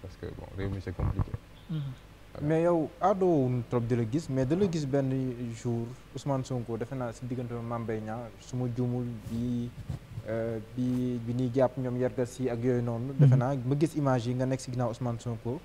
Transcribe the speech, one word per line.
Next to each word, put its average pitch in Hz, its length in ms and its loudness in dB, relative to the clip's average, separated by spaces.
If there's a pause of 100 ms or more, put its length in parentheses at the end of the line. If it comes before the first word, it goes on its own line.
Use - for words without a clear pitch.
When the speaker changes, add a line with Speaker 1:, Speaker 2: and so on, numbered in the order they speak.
Speaker 1:
parce 90 160 -14
que, 87 100 -10
bon, - 180 -10 (120)
réew 98 120 -2
mi 98 120 -4
c'est 92 140 -6
compliqué. - 360 0 (380)
Speaker 2:
Mhm. 160 100 -2 (540)
Speaker 1:
Voilà. 147 140 -4
Speaker 3:
Mais 160 160 4
yow, 170 260 4 (120)
aadoo 180 460 4
wuñ 123 220 2
trop 123 120 2
di 117 140 2
la 120 160 2
gis, 156 180 0
mais 131 160 2
da 151 100 2
la 196 160 4
gis 156 140 0
benn 135 260 2 (440)
jour, 117 320 -2 (280)
Ousmane 135 280 -2
Sonko, 117 340 -4
defe 117 180 -6
naa 123 180 -4
si - 120 -12
diggante 123 280 -4
Mame 117 300 -4
Mbaye 107 180 -2
Niang, 110 180 -6 (200)
su - 160 -10
ma 123 100 0 (100)
juumul, 123 300 0 (240)
bi, 120 400 -2 (580)
euh, 113 320 -2 (160)
bi, 123 500 0
bi 117 80 -2
ñuy 127 200 0
jàpp 131 240 4
ñoom 127 200 -2
Yarga 123 280 0
Sy 127 240 -4
ak 117 140 -2
yooyu 123 180 4
noonu. 120 360 -2
Defe 139 160 10
Speaker 2:
Mhm. - 60 8
Speaker 3:
naa 131 160 0 (100)
ma 135 140 2
gis 160 160 2
image 127 320 2
yi 123 80 0
nga 127 100 0
nekk 131 140 0
si - 120 -10
ginnaaw 123 180 0
Ousmane 117 300 -4
Sonko. 117 320 -4 (140)